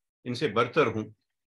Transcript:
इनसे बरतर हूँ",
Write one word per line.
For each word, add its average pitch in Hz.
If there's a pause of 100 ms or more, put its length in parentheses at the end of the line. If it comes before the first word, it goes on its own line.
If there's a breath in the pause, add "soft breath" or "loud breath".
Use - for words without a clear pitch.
(260)
इनसे 123
बरतर 120
हूँ", 110 (520)